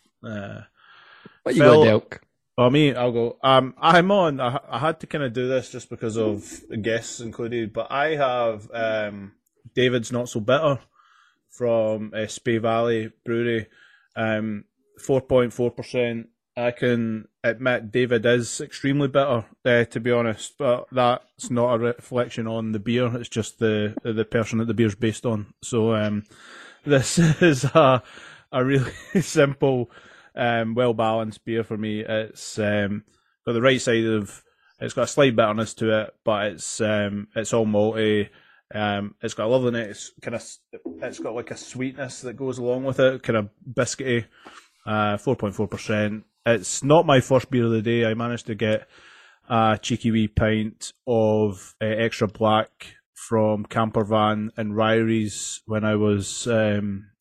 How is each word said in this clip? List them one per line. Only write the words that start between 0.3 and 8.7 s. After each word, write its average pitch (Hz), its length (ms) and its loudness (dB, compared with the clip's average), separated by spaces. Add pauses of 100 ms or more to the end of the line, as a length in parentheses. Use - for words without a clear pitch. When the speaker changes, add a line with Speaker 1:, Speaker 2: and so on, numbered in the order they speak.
Speaker 2:
What - 120 -2
you 165 60 6
Speaker 1:
Phil, 151 220 8
Speaker 2:
got, 110 260 4
Delk? - 100 -14 (380)
Speaker 1:
oh, 123 120 6
me, 143 260 4
I'll 123 160 0
go. 117 320 -2
Um, 131 340 4
I'm 170 340 6
on. 165 280 2
I, 131 200 -2 (100)
I 120 100 -6
had 160 220 -2
to - 60 -16
kinda 139 220 -4
do 123 180 -4
this 131 220 -2
just - 200 -16
because 113 280 -6
of 107 440 -4 (200)
guests 113 380 -4
included, 113 540 -6
but 113 180 -6
I 147 240 -2
have, 120 580 -2